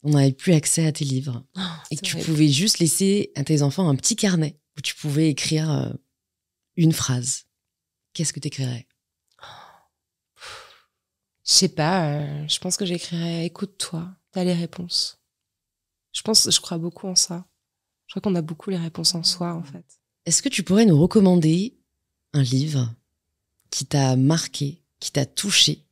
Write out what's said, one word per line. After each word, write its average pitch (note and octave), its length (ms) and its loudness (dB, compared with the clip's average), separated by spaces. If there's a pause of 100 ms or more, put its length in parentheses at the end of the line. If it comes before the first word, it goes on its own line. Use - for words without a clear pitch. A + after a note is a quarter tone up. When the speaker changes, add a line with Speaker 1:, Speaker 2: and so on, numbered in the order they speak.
Speaker 1:
on D3 60 0
n'avait C#3 220 6
plus F3+ 200 0
accès D#3+ 340 2
à D#3 60 0
tes D3+ 120 -4
livres, C3 400 -6 (120)
Speaker 2:
Oh, F#3+ 40 -10 (300)
Speaker 1:
et E3 60 -6
Speaker 2:
c'est - 60 -10
Speaker 1:
que - 40 -6
tu - 100 -4
Speaker 2:
horrible. E3 140 -4
Speaker 1:
pouvais D3+ 180 4
juste D#3 300 2
laisser G3 560 2
à C#3+ 80 -4
tes D3 200 2
enfants D#3 260 2
un C#3 80 4
petit - 200 0
carnet E3 400 0 (220)
où - 20 -16
tu - 140 -6
pouvais D3+ 360 0
écrire, D#3 400 -2
euh, C3+ 180 0 (880)
une D#3+ 160 4
phrase, B2+ 540 -4 (640)
qu'est-ce D#3 200 -4
que C#3+ 80 -10
t'écrirais ? B2+ 460 -8 (2500)
Speaker 2:
Je - 60 0
sais F#3+ 160 4
pas, D#3+ 400 0
euh, D3 400 -6
je - 100 -2
pense F3+ 180 -4
que G3+ 100 -4
j'écrirais « E3+ 600 -4
Écoute-toi, E3+ 640 -10 (240)
t'as F#3 120 -4
les F3+ 100 0
réponses ». E3+ 640 -6 (960)
Je - 100 -10
pense, G#3+ 280 2
je - 100 2
crois - 180 -8
beaucoup E3+ 280 -8
en F#3 80 -8
ça. F3+ 300 -2 (600)
Je - 60 -20
crois F#3+ 100 -8
qu'on G3 140 0
a E3+ 60 0
beaucoup E3 280 -10
les F#3+ 60 -2
réponses E3 380 -4
en E3+ 80 -6
soi, F3 320 -2
en E3 80 -10
fait. C#3+ 220 -18 (420)
Speaker 1:
Est-ce E3+ 160 0
que C#4 60 -2
tu G3+ 140 -2
pourrais G#3 240 4
nous D#3+ 140 6
recommander F3+ 760 4 (560)
un C#3+ 100 2
livre C3 520 0 (760)
qui - 140 -6
t'a C3+ 320 2
marqué, D3 680 0 (180)
qui - 100 -8
t'a C#3 160 -2
touché - 640 0